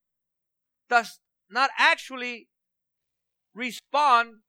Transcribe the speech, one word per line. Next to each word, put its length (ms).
does 320
not 300
actually 720
respond 960